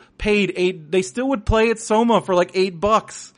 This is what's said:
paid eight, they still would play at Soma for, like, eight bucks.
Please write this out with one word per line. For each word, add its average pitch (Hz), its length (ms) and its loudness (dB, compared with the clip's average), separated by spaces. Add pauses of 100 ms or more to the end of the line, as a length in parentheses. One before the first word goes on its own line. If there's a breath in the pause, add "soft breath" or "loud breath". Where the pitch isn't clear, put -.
(180 loud breath)
paid 208 380 0
eight, 180 340 -4
they 185 120 2
still 240 280 -6
would 240 160 -4
play 226 260 2
at 220 80 -4
Soma 220 420 2
for, 190 120 -4
like, 180 200 2
eight 185 260 -2
bucks. - 580 -2